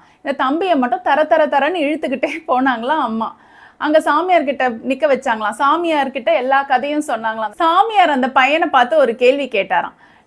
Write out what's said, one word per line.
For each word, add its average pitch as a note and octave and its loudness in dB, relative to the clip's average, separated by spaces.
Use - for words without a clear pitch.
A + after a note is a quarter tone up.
இந்த C#4+ -6
தம்பியை D#4+ 0
மட்டும் C4 0
தர D4+ 2
தர D#4 2
தரன்னு D4 0
இழுத்துக்கிட்டே D4 -2
போனாங்களாம் B3+ 0
அம்மா. A3 -4
அங்க D4+ 2
சாமியார் E4 2
கிட்ட C4 -2
நிக்க B3+ -2
வச்சாங்களாம். A3 -4
சாமியார் D4 0
கிட்ட C#4 -2
எல்லா C4+ 2
கதையும் C#4 -2
சொன்னாங்களாம். A3 -4
சாமியார் F4+ 2
அந்த B3+ 0
பையனை C#4+ 2
பார்த்து C4 2
ஒரு A#3+ 4
கேள்வி C4 2
கேட்டாராம். F3+ -2